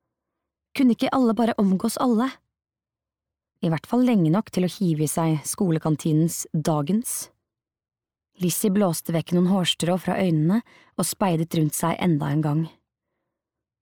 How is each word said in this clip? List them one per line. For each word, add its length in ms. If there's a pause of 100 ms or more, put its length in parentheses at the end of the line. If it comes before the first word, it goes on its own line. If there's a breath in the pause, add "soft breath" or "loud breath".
(760)
Kunne 200
ikke 200
alle 200
bare 240
omgås 400
alle? 300 (1300)
I 120
hvert 180
fall 180
lenge 240
nok 240
til 100
å 60
hive 320
i 80
seg 360
skolekantinens 1080
dagens. 760 (1120)
Lizzie 320
blåste 400
vekk 240
noen 160
hårstrå 480
fra 220
øynene 400 (340 soft breath)
og 120
speidet 520
rundt 160
seg 240
enda 320
en 140
gang. 160 (1200)